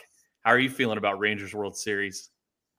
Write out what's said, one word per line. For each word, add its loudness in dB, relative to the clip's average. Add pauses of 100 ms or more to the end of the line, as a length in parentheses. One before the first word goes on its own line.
(420)
How 6
are 8
you 2
feeling 0
about 0
Rangers -2
World -4
Series? -6 (480)